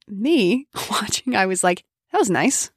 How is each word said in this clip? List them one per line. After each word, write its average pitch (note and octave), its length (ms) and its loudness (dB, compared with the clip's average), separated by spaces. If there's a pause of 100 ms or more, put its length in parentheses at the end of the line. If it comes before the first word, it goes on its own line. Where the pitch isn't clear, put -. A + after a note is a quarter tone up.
me A#3 640 0 (100)
<laughs> - 120 -10
watching, - 440 -4
I F#3+ 120 2
was F#3 180 -2
like, F3+ 200 0 (280)
"That F#4 60 0
was C4+ 120 2
nice." F3+ 460 0